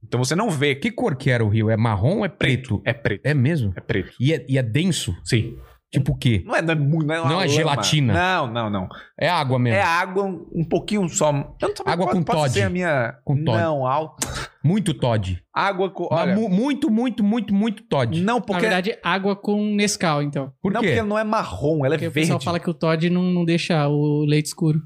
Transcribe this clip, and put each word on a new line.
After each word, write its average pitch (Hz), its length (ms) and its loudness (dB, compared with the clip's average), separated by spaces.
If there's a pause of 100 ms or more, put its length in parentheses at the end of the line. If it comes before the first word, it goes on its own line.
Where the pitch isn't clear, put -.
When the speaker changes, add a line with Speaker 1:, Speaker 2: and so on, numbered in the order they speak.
Speaker 1:
Então 123 180 -2
você 139 140 0
não 220 140 0
vê. 143 260 0
Speaker 2:
Que 220 160 -4
cor 202 240 -2
que 139 140 -2
era 117 140 2
o 107 40 2
rio? 107 200 2
É 110 80 2
marrom 113 420 2
ou 220 60 -2
é 190 40 -2
Speaker 1:
Preto. 123 500 -2
Speaker 2:
preto? - 60 -8
Speaker 1:
É 120 80 0
preto. - 340 -4
Speaker 2:
É 143 80 0
mesmo? 131 420 2
Speaker 1:
É - 40 -12
preto. - 400 -4
Speaker 2:
E 135 120 2
é, 156 160 -4
e 131 80 0
é 135 60 2
denso? 123 640 -2
Speaker 1:
Sim. - 320 0 (340)
Speaker 2:
Tipo 131 220 0
o 127 60 -2
quê? 107 260 2
Speaker 1:
Não 240 100 -6
é, - 60 2
não 165 120 0
é - 20 2
mu-, 156 280 2
não 151 120 0
é 165 60 -2
uma 165 100 0
Speaker 2:
Não 160 100 2
é 196 60 0
Speaker 1:
lama. - 20 0
Speaker 2:
gelatina. 143 640 2
Speaker 1:
Não, 175 400 2
não, 117 180 -2
não. 95 180 -4 (300)
Speaker 2:
É - 80 0
água 147 320 0
mesmo. 123 200 2
Speaker 1:
É 202 40 2
água 185 400 0
um, 196 320 -6
um 165 100 0
pouquinho 190 440 0
só. 151 220 2
Eu 143 380 -4
não 415 80 -4
sabia - 180 -4
Speaker 2:
Água 175 140 0
Speaker 1:
qual 370 80 0
Speaker 2:
com 180 60 2
Speaker 1:
pode 240 180 0
Speaker 2:
Todd. 143 120 2
Speaker 1:
ser 196 100 2
a 196 60 2
minha 170 460 0 (100)
Speaker 2:
Com 143 180 0
Todd. 123 160 2
Speaker 1:
Não, 151 280 0
alto. 156 420 -4 (340)
Speaker 2:
Muito 170 300 2
Todd. 107 580 0
Speaker 1:
Água 185 400 0
com, 175 200 -8
Speaker 2:
Mas 160 100 2
Speaker 1:
olha 180 160 0
Speaker 2:
mu-, 220 140 0
muito, 262 400 0
muito, 226 340 0
muito, 208 300 0
muito 208 300 0
Todd. 143 360 0
Speaker 1:
Não, 208 140 0
Speaker 3:
Na 247 80 0
Speaker 1:
porque 190 180 -2
Speaker 3:
verdade, 185 420 0
água 196 320 0
com 208 300 -2 (100)
Nescau, 190 480 0
então. 143 380 -4
Speaker 2:
Por 196 120 -2
Speaker 1:
Não, 220 100 0
Speaker 2:
quê? 202 60 2
Speaker 1:
porque 220 140 2
não 208 160 -2
é 220 60 -2
marrom, 160 640 0
ela 143 80 2
é - 40 -2
Speaker 3:
Porque 165 120 -4
Speaker 1:
verde. 156 80 -2 (140)
Speaker 3:
o - 20 2
pessoal 170 60 -2
fala 170 200 -2
que - 80 -4
o 170 60 -2
Todd 165 340 0
não, 180 140 2
não 180 240 0
deixa 165 420 2
o 147 380 2
leite 151 200 2
escuro. 156 400 0